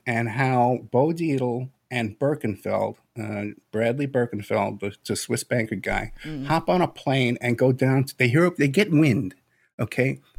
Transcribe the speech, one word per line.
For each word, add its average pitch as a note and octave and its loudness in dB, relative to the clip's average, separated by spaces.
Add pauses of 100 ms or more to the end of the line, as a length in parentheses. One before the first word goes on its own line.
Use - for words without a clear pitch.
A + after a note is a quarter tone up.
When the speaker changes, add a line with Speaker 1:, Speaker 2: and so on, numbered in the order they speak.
Speaker 1:
and A#2 -2
how B2 2 (100)
Bo C3 4
Dietl C3+ -2 (200)
and A2+ -4
Birkenfeld, G#2 -4 (220)
uh, G#2+ -6 (260)
Bradley A#2+ 0
Birkenfeld, G#2+ -2
the, G2+ -8 (120)
the G#2 -2
Swiss - -4
banker A2 -2
guy, G2+ -4 (120)
Speaker 2:
Mm. D3+ -8
Speaker 1:
hop D#3+ 0
on F3+ 2
a C#3+ 2
plane C3 0
and A#2+ 0
go C3 4
down C3 2
to, - -8
they B2+ 4
hear, E3 4
they C#3+ 2
get G3 0
wind, B2+ 2 (460)
okay, C3 -2 (180)